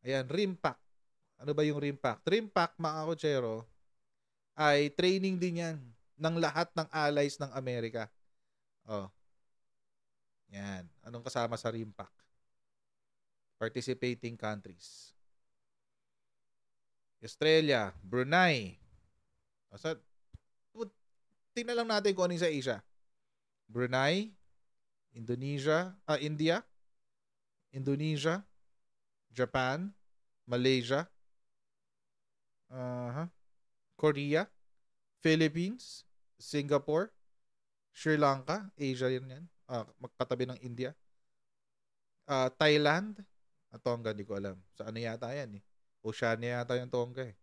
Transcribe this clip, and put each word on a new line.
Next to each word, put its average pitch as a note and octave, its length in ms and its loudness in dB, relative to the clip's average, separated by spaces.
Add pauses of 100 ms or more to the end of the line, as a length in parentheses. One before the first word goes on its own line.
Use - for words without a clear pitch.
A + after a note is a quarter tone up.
Ayan, C3+ 240 0
rim F#3+ 240 0
pack. D3 240 -2 (640)
Ano C#3+ 80 6
ba D3+ 160 4
yung D3 160 2
rim C#3+ 160 0
pack? A#2 240 2
Rim G#3+ 240 4
pack, F3 320 4
mga D#3 320 0
kotsero, B2+ 560 0 (880)
ay D3 400 4
training F#3+ 400 2
din E3+ 320 -2
yan D#3 160 -8 (320)
ng D#3+ 240 -2
lahat D#3+ 400 2
ng D#3 160 -2
allies D3 480 2
ng C3+ 80 -10
Amerika. A#2+ 560 -4 (800)
Oh. G2+ 240 -6 (1400)
Yan. G2 320 -10 (160)
Anong A#2 240 -14
kasama A#2 320 -4
sa A2+ 160 -4
rim A2 160 -8
pack? - 240 -16 (1400)
Participating A#2+ 800 -6
countries. G#2 720 -10 (2000)
Australia, C#3+ 800 4
Brunei. B2+ 800 2 (880)
O, - 80 -20
sa, D#3+ 160 -6 (1700)
tingnan A#3+ 160 -4
lang A#3 160 0
natin G#3 240 4
kung F3+ 160 4
ano F3 80 -2
yung E3+ 80 2
sa D#3+ 80 2
Asia. C3 240 -2 (880)
Brunei, C3 640 0 (800)
Indonesia, C#3+ 960 -2
ah, D3 160 0
India, D#3 400 0 (1120)
Indonesia, D3 720 0 (880)
Japan, C3 560 -2 (560)
Malaysia, B2+ 640 0 (1600)
aha, B2 560 -6 (720)
Korea, D3+ 480 2 (720)
Philippines, D#3+ 880 0 (320)
Singapore, D3 720 0 (800)
Sri - 240 0
Lanka, D3 640 2
Asia C3 320 -2
yan C3 160 -4
yan. C3+ 200 -16 (200)
Ah, A#2+ 320 -8
magkatabi B2 480 -4
ng B2+ 160 -12
India. B2 320 -8 (1400)
Ah, C3 240 2
Thailand, D#3 640 4 (560)
ah, A2+ 80 -20
Tonga, A#2 320 -2
di G#2 80 -8
ko G2 160 -6
alam. G2 240 -8 (160)
Sa A2 160 -10
ano A2+ 80 -8
yata A#2 320 -6
yan B2 240 -10
eh. G2 60 -18 (420)
Oceania A#2 560 -2
yata B2 160 -2
yung B2 160 -6
Tonga B2 320 -4
eh. A2 180 -16